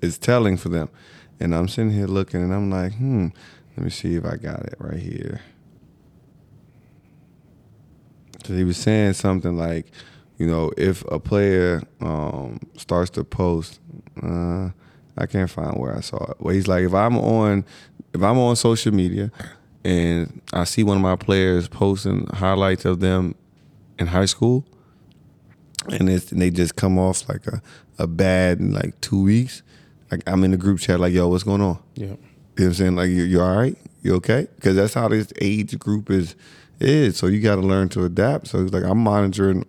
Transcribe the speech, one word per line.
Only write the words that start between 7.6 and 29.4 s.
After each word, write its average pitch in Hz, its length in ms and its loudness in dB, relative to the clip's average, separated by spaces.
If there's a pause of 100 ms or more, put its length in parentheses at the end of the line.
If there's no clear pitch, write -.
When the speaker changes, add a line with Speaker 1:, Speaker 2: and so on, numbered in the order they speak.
Speaker 1:
'Cause 95 120 -6
he 92 80 2
was 90 140 -2
saying 107 360 2
something 87 440 -2
like, 82 340 -6 (460)
you 82 100 -2
know, 82 300 0
if 90 340 0
a 76 80 -4
player, 92 640 2 (200)
um, 76 580 -6 (180)
starts 90 340 -2
to - 120 -4
post, 85 560 -4 (440)
uh, 87 460 -4 (480)
I - 100 -4
can't 92 220 0
find - 280 -6
where 64 180 -6
I - 60 -6
saw - 300 -8
it. - 80 -12
Well, 87 140 -2
he's 95 140 0
like, 92 160 4
"If 90 100 2
I'm 113 240 4
on, 107 480 2 (480)
if 87 80 -4
I'm 107 160 4
on 120 180 4
social 113 380 2
media 98 380 0 (520)
and 85 580 0 (120)
I 90 100 0
see - 200 0
one 101 140 4
of 95 60 2
my 92 120 2
players 92 520 2
posting 98 640 0
highlights 95 520 0
of 92 140 2
them 92 360 2 (640)
in 87 80 0
high 90 180 2
school, 123 400 0 (1200)
and 92 200 0
it's, 92 220 0
and 87 100 0
they 90 100 4
just 85 240 0
come 95 240 2
off 92 300 0
like - 180 -8
a, - 140 -6 (380)
a 85 80 -2
bad 92 520 2
in, 95 140 0
like, - 280 -4
two 98 220 0
weeks, 113 380 2 (500)